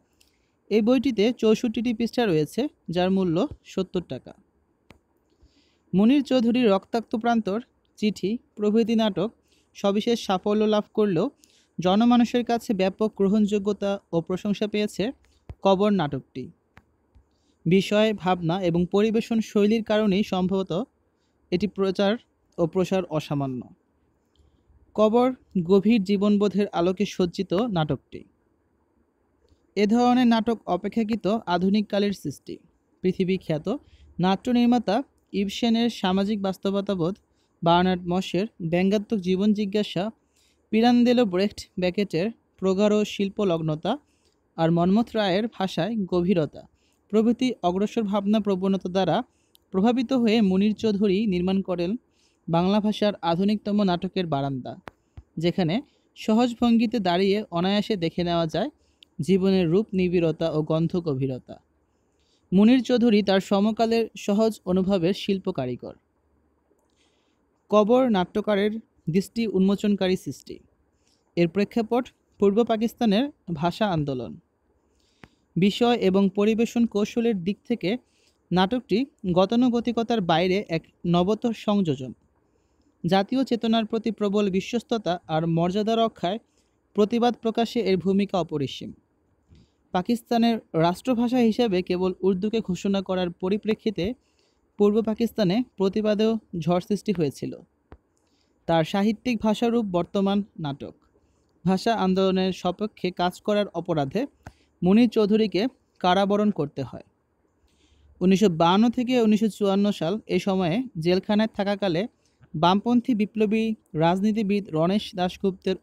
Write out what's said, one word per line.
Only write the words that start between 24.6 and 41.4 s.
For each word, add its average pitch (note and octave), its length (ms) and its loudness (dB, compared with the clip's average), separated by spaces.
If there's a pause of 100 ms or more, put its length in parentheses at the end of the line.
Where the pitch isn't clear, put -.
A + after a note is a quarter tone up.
কবর A#3 400 2 (300)
গভীর G3 400 4
জীবনবোধের G3+ 640 0
আলোকে F3+ 380 -2
সজ্জিত F#3 480 -4
নাটকটি। E3+ 720 -2 (1500)
এ G#3 120 2
ধরনের B3 400 4
নাটক A3+ 380 2
অপেক্ষাকৃত G#3 640 -4 (180)
আধুনিককালের G3+ 680 0
সৃষ্টি। - 440 -12 (440)
পৃথিবী F#3 360 0
খ্যাত E3 400 -4 (420)
নাট্য F#3+ 320 0
নির্মাতা A#3+ 520 2 (280)
ইবসেনের A3+ 580 -2
সামাজিক G3 520 -2
বাস্তবতাবোধ, G3 720 -4 (480)
বার্নার্ড F3+ 440 2
মশের F#3 400 -2 (140)
ব্যঙ্গাত্মক F#3+ 580 0
জীবন F#3 340 2
জিজ্ঞাসা, G#3 580 -4 (580)
পিরান্দেলো A#3+ 560 4
ব্রেখট F#3+ 420 -2 (120)